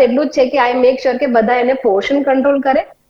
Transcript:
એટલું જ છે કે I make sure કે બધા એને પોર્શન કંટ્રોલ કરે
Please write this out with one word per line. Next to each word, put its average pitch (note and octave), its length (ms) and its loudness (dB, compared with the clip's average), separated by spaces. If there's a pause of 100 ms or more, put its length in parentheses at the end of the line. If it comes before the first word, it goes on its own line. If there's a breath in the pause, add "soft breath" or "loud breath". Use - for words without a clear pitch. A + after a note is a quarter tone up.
એટલું B3+ 240 0
જ C4+ 40 -4
છે B3+ 200 0
કે C#4+ 80 -4
I B3 160 0
make B3+ 220 2
sure B3+ 220 -2
કે C#4+ 80 -2
બધા A#3+ 280 2
એને B3 200 0
પોર્શન C#4 500 0
કંટ્રોલ C#4 380 0
કરે C#4 240 0 (240)